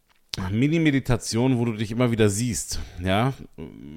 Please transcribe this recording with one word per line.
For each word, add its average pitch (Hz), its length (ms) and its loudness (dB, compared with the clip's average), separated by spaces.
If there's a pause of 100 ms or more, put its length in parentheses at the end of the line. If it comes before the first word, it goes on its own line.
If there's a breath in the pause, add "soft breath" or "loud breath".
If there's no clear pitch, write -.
(500)
Mini-Meditation, 131 1080 2
wo 120 60 0
du 117 80 0
dich 107 200 -4
immer 120 180 2
wieder 110 180 6
siehst, 107 520 -2 (220 loud breath)
ja, 104 300 2 (640)